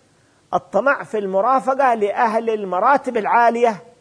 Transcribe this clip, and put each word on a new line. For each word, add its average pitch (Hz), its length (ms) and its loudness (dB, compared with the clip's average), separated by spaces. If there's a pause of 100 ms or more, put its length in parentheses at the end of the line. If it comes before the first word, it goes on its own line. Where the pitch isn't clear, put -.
(540)
الطمع 226 500 -2
في 226 140 -8
المرافقة 247 760 0
لأهل 226 560 0
المراتب 220 680 0
العالية، 233 680 0 (180)